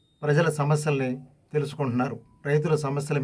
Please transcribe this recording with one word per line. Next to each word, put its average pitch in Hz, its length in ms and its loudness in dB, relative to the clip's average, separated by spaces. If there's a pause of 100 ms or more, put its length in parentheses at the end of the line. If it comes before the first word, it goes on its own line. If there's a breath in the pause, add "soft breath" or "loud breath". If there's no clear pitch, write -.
(220)
ప్రజల 151 260 4 (120)
సమస్యల్ని 143 500 2 (440)
తెలుసుకుంటున్నారు. 135 640 -2 (320)
రైతుల 151 260 2 (100)
సమస్యల 143 400 -2